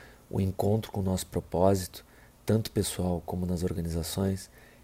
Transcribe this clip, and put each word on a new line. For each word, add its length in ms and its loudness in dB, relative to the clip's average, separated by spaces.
o 120 0
encontro 500 0
com 80 -4
o 40 -2
nosso 240 0
propósito, 760 2
tanto 240 2
pessoal 560 -2
como 200 -4
nas 180 0
organizações, 840 -2